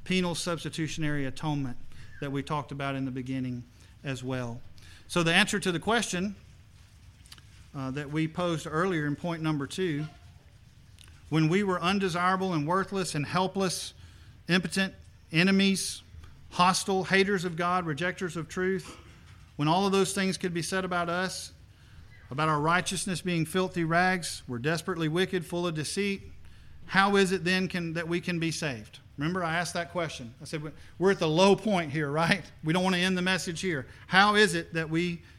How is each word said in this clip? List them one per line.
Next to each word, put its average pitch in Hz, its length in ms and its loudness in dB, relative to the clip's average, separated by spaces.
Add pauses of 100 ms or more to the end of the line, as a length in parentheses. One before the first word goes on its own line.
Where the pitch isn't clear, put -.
penal 180 320 2
substitutionary 151 880 -2
atonement 135 520 -4 (440)
that 143 100 -6
we 139 120 -2
talked 147 280 -4
about 139 220 -4
in 135 120 -2
the 131 60 -4
beginning 127 520 -4 (400)
as 135 200 -6
well. 127 380 -4 (460)
So 175 160 2
the 165 100 4
answer 202 260 4
to 185 120 -2
the 165 80 0
question, 196 560 -2 (1400)
uh, 131 160 -6
that 143 200 -6
we 160 160 0
posed 170 420 -2
earlier 160 380 0
in 147 80 0
point 165 260 -4
number 156 240 0
two, 156 400 -2 (1200)
when 156 200 4
we 196 140 2
were 185 180 0
undesirable 185 720 0
and 147 140 0
worthless 185 480 0
and 143 100 -2
helpless, 185 680 -2 (520)
impotent, 185 460 0 (380)
enemies, 190 720 4 (480)
hostile, 185 540 2
haters 190 380 2
of 175 120 -4
God, 175 320 0
rejectors 175 500 -4
of 156 100 -6
truth, 185 480 -2 (600)
when 147 120 0
all 190 200 4
of 190 40 2
those 190 220 2
things 190 240 0
could 180 160 -4
be 170 80 -4
said 185 240 -2
about 175 240 -2
us, 180 420 -4 (800)
about 151 200 0
our 151 100 2
righteousness 175 640 0
being 170 240 0
filthy 185 380 -2
rags, 175 640 0
we're 123 120 -6
desperately 160 480 -2
wicked, 180 360 0
full 175 220 -4
of 170 80 -2
deceit, 190 480 -2 (640)
how 196 300 4
is 196 160 6
it 180 120 -2
then 185 240 2
can, 170 260 -4
that 165 140 -4
we 165 140 0
can 175 160 -2
be 165 140 0
saved? 127 480 -6 (180)
Remember, 170 260 0
I 160 140 0
asked 170 160 -2
that 170 180 -4
question. 139 500 -6
I 151 40 -14
said, 156 160 -6 (360)
"We're 185 140 6
at 190 80 2
the 165 80 2
low 185 280 8
point 180 360 0
here, 147 180 0
right? 160 320 2 (220)
We 156 100 2
don't 185 100 4
want 185 120 4
to 175 60 2
end 185 160 4
the 180 40 0
message 180 400 0
here. 156 260 -2 (200)
How 202 280 8
is 202 200 6
it 170 180 -4
that 160 160 -2
we 170 320 0 (180)